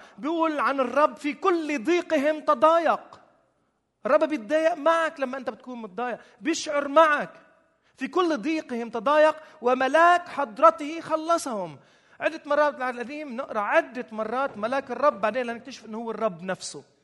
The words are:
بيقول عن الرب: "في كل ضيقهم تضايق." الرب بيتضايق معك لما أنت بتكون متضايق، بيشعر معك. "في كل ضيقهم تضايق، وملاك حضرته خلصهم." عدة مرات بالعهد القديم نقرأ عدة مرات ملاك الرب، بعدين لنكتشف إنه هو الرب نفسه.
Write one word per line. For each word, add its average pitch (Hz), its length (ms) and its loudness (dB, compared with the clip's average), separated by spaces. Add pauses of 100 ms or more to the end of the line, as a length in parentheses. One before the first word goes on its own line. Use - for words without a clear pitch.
(180)
بيقول 320 400 -2
عن 269 220 0
الرب: 262 360 2
"في 294 180 -6
كل 320 500 0
ضيقهم 311 560 0
تضايق." 302 800 2 (840)
الرب 302 180 4
بيتضايق 302 500 0
معك 320 460 0
لما 262 180 -6
أنت 254 120 -8
بتكون 240 320 -14
متضايق، 220 360 -8 (220)
بيشعر 285 480 -2
معك. 294 440 4 (640)
"في 269 120 -8
كل 330 280 2
ضيقهم 247 540 -6
تضايق، 302 460 4 (260)
وملاك 294 640 4
حضرته 294 720 2
خلصهم." 285 800 -4 (420)
عدة 311 260 -2
مرات 294 280 2
بالعهد 254 200 -6
القديم 262 420 -10
نقرأ 240 240 -6
عدة 254 520 0
مرات 220 460 -4
ملاك 254 320 -4
الرب، 240 300 0
بعدين 220 260 -2
لنكتشف 233 380 -12
إنه 220 140 -10
هو 226 120 -8
الرب 208 320 -4
نفسه. 180 420 -8 (200)